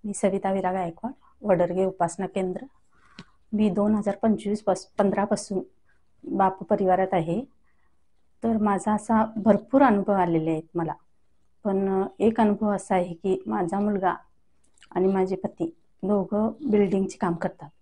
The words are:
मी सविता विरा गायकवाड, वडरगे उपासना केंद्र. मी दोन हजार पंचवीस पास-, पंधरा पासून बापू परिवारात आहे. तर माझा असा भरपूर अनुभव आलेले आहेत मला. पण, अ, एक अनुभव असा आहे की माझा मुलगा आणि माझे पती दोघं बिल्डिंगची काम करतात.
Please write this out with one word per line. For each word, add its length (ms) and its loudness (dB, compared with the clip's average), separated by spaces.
मी 100 -8
सविता 380 -2
विरा 200 -2
गायकवाड, 400 -6
वडरगे 420 2
उपासना 420 -4
केंद्र. 380 -6
मी 180 2
दोन 240 2
हजार 220 -2
पंचवीस 460 0
पास-, 360 -4
पंधरा 260 2
पासून 360 -4
बापू 400 -2
परिवारात 480 2
आहे. 320 -2
तर 140 0
माझा 380 0
असा 420 0
भरपूर 460 4
अनुभव 300 4
आलेले 380 2
आहेत 120 -2
मला. 180 -4
पण, 380 0
अ, 40 -2
एक 220 2
अनुभव 300 2
असा 240 -2
आहे 200 0
की 320 -2
माझा 340 -2
मुलगा 340 0
आणि 220 2
माझे 240 0
पती 400 -6
दोघं 480 0
बिल्डिंगची 480 2
काम 160 -2
करतात. 340 -8